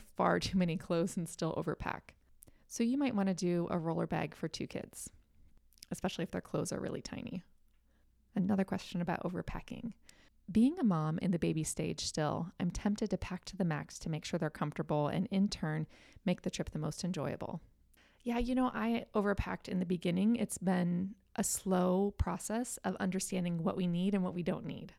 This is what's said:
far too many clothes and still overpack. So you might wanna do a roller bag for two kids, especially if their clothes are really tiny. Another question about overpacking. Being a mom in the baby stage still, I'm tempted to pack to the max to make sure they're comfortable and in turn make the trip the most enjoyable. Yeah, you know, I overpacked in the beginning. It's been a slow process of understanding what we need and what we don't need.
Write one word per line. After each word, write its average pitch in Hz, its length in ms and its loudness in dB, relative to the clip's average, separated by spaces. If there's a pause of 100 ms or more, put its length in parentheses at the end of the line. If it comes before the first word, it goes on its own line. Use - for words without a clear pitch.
(160)
far 180 220 6
too 180 180 0
many 170 200 4
clothes 170 400 0
and 170 120 -2
still - 260 -2
overpack. - 600 -4 (540)
So - 160 -2
you 247 120 2
might 277 200 2
wanna 196 180 2
do 175 380 2
a - 40 2
roller 165 300 0
bag 160 300 -2
for 165 100 -6
two - 220 -6
kids, - 420 -12 (800)
especially 170 320 -4
if - 80 -6
their - 100 -4
clothes - 320 -4
are - 60 -4
really - 240 -6
tiny. - 400 -8 (960)
Another 196 260 2
question 190 380 -4
about 175 240 -2
overpacking. - 720 -6 (540)
Being 247 300 6
a 330 60 2
mom 160 340 4
in - 140 2
the 165 80 2
baby 160 240 2
stage 160 380 -2
still, 165 580 0
I'm 175 100 2
tempted 208 400 0
to 185 80 0
pack - 280 -6
to - 100 -12
the 180 80 0
max 151 340 -2
to - 100 -6
make 156 160 -2
sure - 140 -2
they're 160 100 0
comfortable 147 600 0
and - 240 0
in 196 160 4
turn 156 400 -2 (360)
make 180 180 0
the 180 80 -2
trip - 200 -4
the - 80 -6
most 151 240 -4
enjoyable. 165 600 -4 (600)
Yeah, 240 160 0
you 247 160 0
know, 254 180 4
I 233 400 0
overpacked 196 540 0
in 180 140 0
the 180 60 0
beginning. 185 500 4
It's - 220 -2
been 180 580 2 (180)
a 214 80 0
slow 185 720 2
process 208 680 -2
of 190 160 0
understanding 180 640 0
what - 120 2
we 180 120 0
need 180 260 2
and 190 80 2
what 175 120 -2
we 175 100 -2
don't 160 220 -2
need. - 320 -10